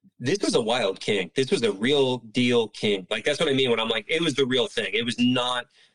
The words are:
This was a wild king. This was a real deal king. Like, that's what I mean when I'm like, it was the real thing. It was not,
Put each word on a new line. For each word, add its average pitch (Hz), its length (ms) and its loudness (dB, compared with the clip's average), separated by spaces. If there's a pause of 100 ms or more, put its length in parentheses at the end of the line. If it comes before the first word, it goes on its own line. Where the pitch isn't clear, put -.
(180)
This 151 220 -2
was 311 140 0
a 143 60 2
wild 113 400 -2
king. 95 340 -2
This 135 160 0
was - 120 0
a 107 100 2
real 127 460 2
deal 120 500 2
king. 98 400 -2
Like, 110 160 -4
that's 147 160 0
what 160 80 0
I 135 60 2
mean 131 160 2
when 113 100 2
I'm 113 80 -2
like, 113 200 -2
it 160 120 0
was 160 140 0
the 135 120 2
real 123 200 2
thing. 98 260 -4
It 117 120 -2
was 117 140 -4
not, 123 480 0 (280)